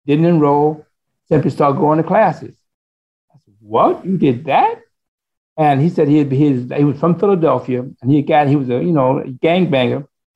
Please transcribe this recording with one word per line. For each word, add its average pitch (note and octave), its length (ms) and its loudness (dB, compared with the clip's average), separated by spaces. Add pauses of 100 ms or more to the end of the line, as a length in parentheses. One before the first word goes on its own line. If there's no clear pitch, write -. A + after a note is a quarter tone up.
didn't D3 200 0
enroll, D3+ 600 0 (420)
simply C#3+ 220 0
started C#3 280 0
going D3+ 200 0
to D#3+ 60 0
classes. F#3 520 -2 (800)
I - 100 -20
said, - 160 -20
"What? A#2+ 460 0
You F#3 120 -2
did C#3 280 0
that?" - 360 0 (760)
And D3 240 2
he E3+ 80 2
said E3 180 0
he D3+ 120 4
had, C#3 120 0
he, C3 360 0 (140)
he - 40 2
was D3 140 0
from E3+ 200 0
Philadelphia, C#3+ 600 0
and C3 300 -6
he D3 100 2
got, D3 260 0
he C#3 80 2
was C3+ 140 -2
a, B2 120 -2
you F3 120 -2
know, C3+ 260 0
a - 60 -10
gangbanger, C#3 840 -2 (280)